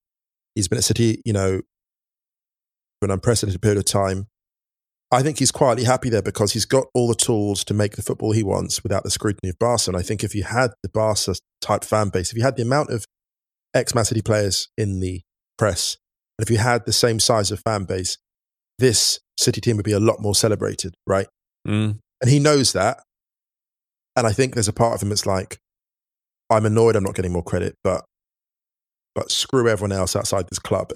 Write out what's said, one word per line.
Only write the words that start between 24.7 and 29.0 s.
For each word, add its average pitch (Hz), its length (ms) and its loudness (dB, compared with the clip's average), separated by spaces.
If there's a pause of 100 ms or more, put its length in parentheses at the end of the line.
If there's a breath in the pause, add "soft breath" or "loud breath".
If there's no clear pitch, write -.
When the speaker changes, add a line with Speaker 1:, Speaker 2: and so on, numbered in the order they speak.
Speaker 1:
part 117 220 2
of - 80 -6
him 101 80 -2
that's - 160 -4
like, 95 320 -2 (920)
"I'm 110 160 4
annoyed 110 300 4
I'm 98 80 0
not 95 100 -2
getting 90 180 -4
more 87 120 -2
credit, 92 300 -4 (100)
but, 92 200 -2 (1080)